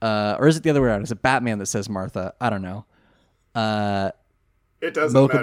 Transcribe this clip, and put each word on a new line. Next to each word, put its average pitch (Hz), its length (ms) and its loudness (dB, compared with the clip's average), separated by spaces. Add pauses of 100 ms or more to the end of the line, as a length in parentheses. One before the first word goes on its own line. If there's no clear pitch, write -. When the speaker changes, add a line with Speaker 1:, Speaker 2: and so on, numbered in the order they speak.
Speaker 1:
uh, 104 380 0
or 135 80 4
is 160 100 4
it 156 60 -10
the 160 80 2
other 143 100 2
way 127 60 4
around? 104 160 0
Is - 80 -8
it 107 100 -8
Batman 120 380 0
that 98 80 -6
says 101 200 -4
Martha? 95 540 -6
I 123 80 -2
don't 98 140 -4
know. 95 220 -10 (680)
Uh, 104 560 -2 (720)
Speaker 2:
It 160 140 -6
doesn't 151 240 0
Speaker 1:
Mokuba 135 240 6